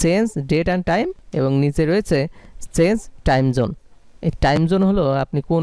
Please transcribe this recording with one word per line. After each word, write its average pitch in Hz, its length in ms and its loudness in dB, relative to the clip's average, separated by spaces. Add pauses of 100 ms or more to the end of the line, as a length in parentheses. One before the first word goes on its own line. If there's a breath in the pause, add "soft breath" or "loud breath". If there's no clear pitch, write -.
change 202 300 2 (200)
date 165 240 0
and 180 160 -2
time 240 200 0 (280)
এবং 135 120 0 (120)
নিচে 147 280 0
রয়েছে 190 280 0 (580 loud breath)
change 196 260 2 (260)
time 135 280 4
zone। 120 180 0 (520)
এই 165 60 0 (120)
টাইম 147 160 2 (100)
জোন 190 180 2
হলো 196 160 0 (200)
আপনি 147 160 -4 (100)
কোন 165 120 2